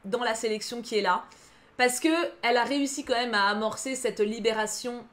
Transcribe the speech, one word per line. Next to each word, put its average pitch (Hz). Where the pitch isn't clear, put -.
dans 233
la 220
sélection 226
qui 226
est 202
là. 190
Parce 247
que 320
elle 240
a 240
réussi 277
quand 233
même 240
à 202
amorcer 220
cette 220
libération 220